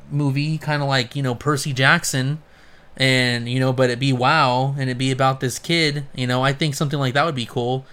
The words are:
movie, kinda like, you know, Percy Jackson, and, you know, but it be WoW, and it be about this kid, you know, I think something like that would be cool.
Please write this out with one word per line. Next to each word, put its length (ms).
movie, 480
kinda 280
like, 280
you 80
know, 120
Percy 380
Jackson, 680
and, 520
you 120
know, 120
but 180
it 80
be 140
WoW, 640
and 100
it 80
be 140
about 300
this 180
kid, 560
you 120
know, 160
I 100
think 220
something 240
like 160
that 120
would 80
be 120
cool. 460